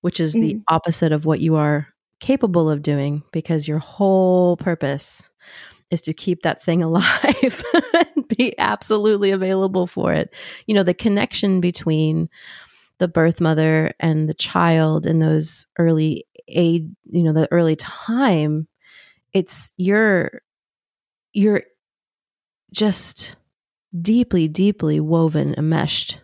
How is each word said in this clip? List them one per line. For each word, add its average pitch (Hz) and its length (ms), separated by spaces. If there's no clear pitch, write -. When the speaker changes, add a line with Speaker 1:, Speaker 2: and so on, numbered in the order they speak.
Speaker 1:
which 175 180
is 156 140
the 226 60
Speaker 2:
Mm-hmm. 220 140
Speaker 1:
opposite 165 420
of 151 160
what 156 120
you 160 180
are 147 300
capable 180 480
of 147 140
doing 147 400
because 156 360
your 151 100
whole 185 800
purpose - 720
is 170 100
to 160 140
keep 175 260
that - 220
thing 170 200
<laughs> - 0
alive - 800
and 269 120
be 240 300
absolutely 208 720
available 190 560
for - 280
it. - 200
You 214 80
know, 202 80
the 180 140
connection 202 680
between 160 680
the 185 100
birth 165 320
mother 156 600
and 156 280
the 156 60
child 160 720
in 160 140
those 156 480
early 156 480
aid, 165 480
you 175 100
know, 160 120
the 156 180
early 165 240
time, 160 920
it's, - 460
you're, 196 640
you're 208 280
just - 640
deeply, 202 460
deeply 156 520
woven, 156 560
enmeshed. - 680